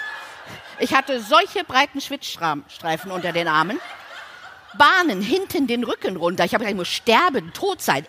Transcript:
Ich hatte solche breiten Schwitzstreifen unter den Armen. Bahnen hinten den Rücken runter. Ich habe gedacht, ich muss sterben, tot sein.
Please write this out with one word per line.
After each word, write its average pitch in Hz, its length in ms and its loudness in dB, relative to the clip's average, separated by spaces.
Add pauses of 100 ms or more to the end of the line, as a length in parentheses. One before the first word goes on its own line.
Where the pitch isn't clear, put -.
(800)
Ich 247 140 0
hatte 269 280 2
solche 330 420 2
breiten 277 380 0
Schwitzstreifen 165 1120 -6
unter 180 200 -4
den 170 160 0
Armen. 160 320 2 (1000)
Bahnen 302 420 6
hinten 302 460 0
den 240 180 0
Rücken 226 320 -4
runter. 175 300 0
Ich - 80 0
habe 226 100 0
gedacht, 202 100 -2
ich 202 40 -4
muss 175 120 -4
sterben, 226 640 2
tot 370 280 -4
sein. 147 280 0